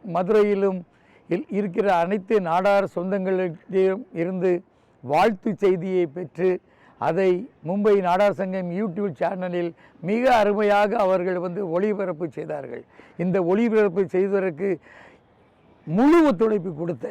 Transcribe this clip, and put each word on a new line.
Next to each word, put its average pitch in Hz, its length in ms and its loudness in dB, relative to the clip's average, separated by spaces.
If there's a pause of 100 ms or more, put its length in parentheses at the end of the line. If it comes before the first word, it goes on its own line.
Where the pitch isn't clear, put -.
(120)
மதுரையிலும் 196 640 2 (500)
இல்-, 190 200 -4
இருக்கிற 202 460 -2
அனைத்து 185 460 0
நாடார் 185 540 2
சொந்தங்களிடம் 190 1080 -2 (100)
இருந்து 185 380 -2 (520)
வாழ்த்து 185 520 0
செய்தியை 185 500 0
பெற்று 170 440 -4 (520)
அதை 175 280 0 (360)
மும்பை 202 360 2
நாடார் 185 380 2
சங்கம் 185 320 -4
YouTube 190 480 -4
சேனலில் 175 520 -4 (320)
மிக 214 200 -2 (120)
அருமையாக 208 640 2
அவர்கள் 185 420 0
வந்து 175 300 -6
ஒளிபரப்பு 185 600 -2
செய்தார்கள். 139 540 -10 (340)
இந்த 175 260 0
ஒளிபரப்பு 202 640 2
செய்வதற்கு 190 640 -2 (1160)
முழு 262 380 6
ஒத்துழைப்பு 214 480 0
கொடுத்த 156 380 -6